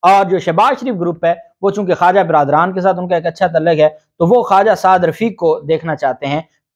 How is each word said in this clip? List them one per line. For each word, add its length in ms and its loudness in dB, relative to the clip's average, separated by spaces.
और 220 4
जो 140 -2
शहबाज 380 0
शरीफ 180 -6
ग्रुप 300 -6
है 100 2
वो 80 0
चूंकि 240 -2
ख्वाजा 300 2
बिरादरान 480 0
के 80 -6
साथ 140 0
उनका 220 -4
एक 100 -4
अच्छा 220 -4
तल्लुक 300 0
है, 100 4
तो 80 0
वो 160 2
ख्वाजा 340 2
साद 280 2
रफीक 340 -4
को 240 0
देखना 320 -4
चाहते 320 -4
हैं 160 -4